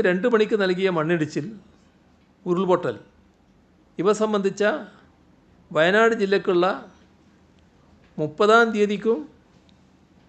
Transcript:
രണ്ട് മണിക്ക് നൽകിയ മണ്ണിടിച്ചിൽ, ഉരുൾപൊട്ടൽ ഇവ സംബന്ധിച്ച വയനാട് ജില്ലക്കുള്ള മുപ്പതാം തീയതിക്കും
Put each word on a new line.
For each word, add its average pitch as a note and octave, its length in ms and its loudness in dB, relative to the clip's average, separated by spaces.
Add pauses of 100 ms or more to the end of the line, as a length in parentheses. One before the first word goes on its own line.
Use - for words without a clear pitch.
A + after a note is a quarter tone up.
രണ്ട് F#3 260 0
മണിക്ക് G#3+ 280 2
നൽകിയ F#3+ 360 0
മണ്ണിടിച്ചിൽ, D#3 480 -2 (1000)
ഉരുൾപൊട്ടൽ F3 500 0 (1040)
ഇവ G3+ 200 2
സംബന്ധിച്ച G3+ 420 -2 (1080)
വയനാട് G3+ 500 2
ജില്ലക്കുള്ള F#3+ 440 0 (1500)
മുപ്പതാം G#3 560 2
തീയതിക്കും G#3 460 -2 (1080)